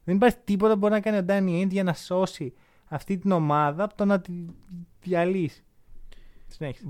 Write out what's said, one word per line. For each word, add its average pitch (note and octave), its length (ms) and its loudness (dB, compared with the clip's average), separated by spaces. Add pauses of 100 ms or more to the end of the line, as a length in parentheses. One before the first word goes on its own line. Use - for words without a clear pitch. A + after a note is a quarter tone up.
Δεν F3 120 0
υπάρχει A#3 280 6
τίποτα G3+ 300 4
που G#3 60 2
μπορεί G#3 140 2
να G#3+ 60 2
κάνει G#3+ 180 0
ο F#3 100 0
Danny F#3+ 360 2
Ainge G3 80 0
για G3 120 0
να F3+ 100 0
σώσει F3+ 600 -4 (340)
αυτή E3+ 300 -4
την F#3+ 140 0
ομάδα D3+ 520 2
από G#3 120 -6
το G#3 100 0
να G3+ 160 2
τη F#3 100 -14 (720)
διαλύσει. F3+ 600 -2 (840)
Συνέχισε. C#3+ 420 -12